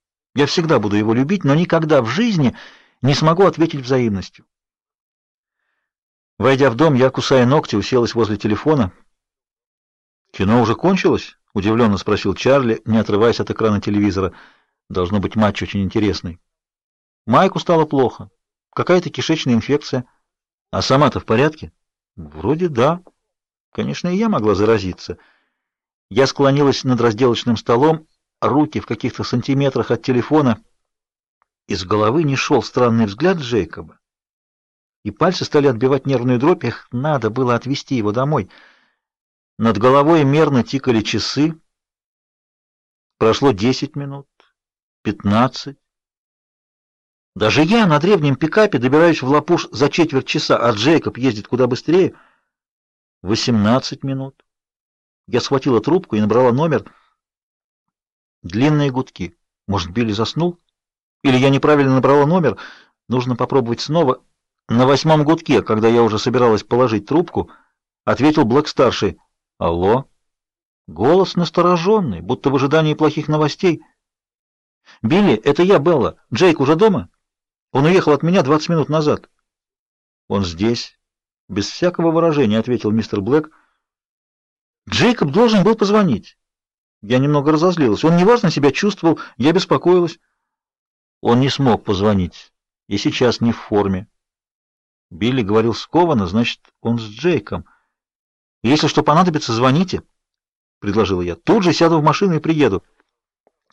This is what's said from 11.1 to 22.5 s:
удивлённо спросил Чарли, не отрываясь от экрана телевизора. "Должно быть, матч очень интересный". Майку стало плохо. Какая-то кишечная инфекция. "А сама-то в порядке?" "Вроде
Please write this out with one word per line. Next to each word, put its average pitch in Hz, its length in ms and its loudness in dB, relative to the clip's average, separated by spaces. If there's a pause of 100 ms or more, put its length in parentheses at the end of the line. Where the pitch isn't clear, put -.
удивлённо 110 420 2
спросил 98 380 -2
Чарли, 123 500 0
не 110 140 0
отрываясь 107 400 0
от 104 120 -6
экрана 107 300 -2
телевизора. 101 520 -2 (580)
"Должно 95 300 -2
быть, 98 160 -4
матч 107 260 0
очень 101 200 -6
интересный". 95 580 -4 (840)
Майку 165 360 0
стало 165 260 0
плохо. 131 440 -2 (440)
Какая-то 170 360 0
кишечная 143 440 -2
инфекция. 131 520 -2 (640)
"А 92 100 -2
сама-то 135 380 2
в - 40 -16
порядке?" 123 480 -2 (440)
"Вроде 87 520 -4